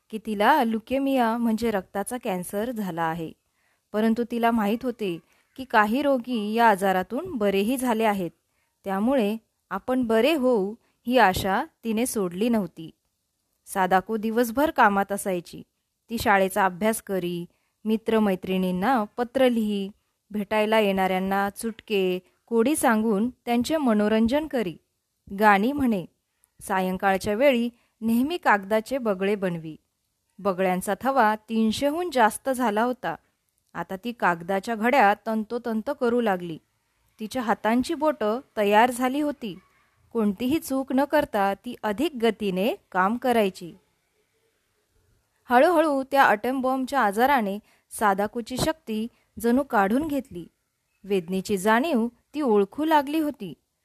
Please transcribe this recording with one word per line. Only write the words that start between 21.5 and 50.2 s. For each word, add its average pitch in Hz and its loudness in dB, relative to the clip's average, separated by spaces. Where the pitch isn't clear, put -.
कोडी 233 2
सांगून 226 2
त्यांचे 247 -2
मनोरंजन 226 2
करी, 202 -4
गाणी 214 6
म्हणे. 240 0
सायंकाळच्या 190 -2
वेळी 240 2
नेहमी 247 0
कागदाचे 220 0
बगळे 202 0
बनवी. 170 -6
बगळ्यांचा 185 -2
थवा 233 2
तीनशेहून 277 0
जास्त 226 2
झाला 233 0
होता. 240 -4
आता 175 -10
ती 233 -8
कागदाच्या 185 -2
घड्या 220 4
तंतोतंत 226 -4
करू 240 0
लागली. 175 -2
तिच्या 220 -6
हातांची 233 0
बोटं 269 -2
तयार 214 4
झाली 254 -2
होती. 247 -6
कोणतीही 233 0
चूक 269 -4
न 269 2
करता 226 0
ती 247 -10
अधिक 240 -2
गतीने 220 0
काम 196 2
करायची. 208 0
हळूहळू 294 4
त्या 269 2
अटम 240 2
बॉम्बच्या 262 -2
आजाराने 214 2
सादाकोची 214 -2
शक्ती 226 -4
जणू 240 2
काढून 240 0
घेतली. 240 -6